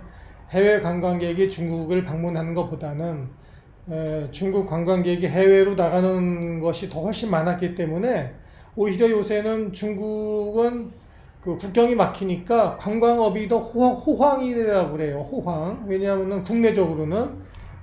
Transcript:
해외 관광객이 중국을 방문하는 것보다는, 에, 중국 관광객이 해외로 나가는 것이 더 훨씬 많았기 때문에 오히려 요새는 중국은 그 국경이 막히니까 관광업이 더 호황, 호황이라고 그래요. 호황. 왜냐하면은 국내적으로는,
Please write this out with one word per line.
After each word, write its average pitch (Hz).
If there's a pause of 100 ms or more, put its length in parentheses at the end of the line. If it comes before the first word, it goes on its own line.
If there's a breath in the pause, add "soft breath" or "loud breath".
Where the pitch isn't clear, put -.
(500 loud breath)
해외 202
관광객이 175
중국을 165
방문하는 165
것보다는, 151 (600 soft breath)
에, 156
중국 190
관광객이 175
해외로 190
나가는 175
것이 165
더 160
훨씬 214
많았기 175
때문에 170 (420 loud breath)
오히려 208
요새는 214
중국은 214 (560 soft breath)
그 170
국경이 233
막히니까 190
관광업이 220
더 226
호황, 240
호황이라고 233
그래요. 151
호황. 175
왜냐하면은 190
국내적으로는, 190 (540 loud breath)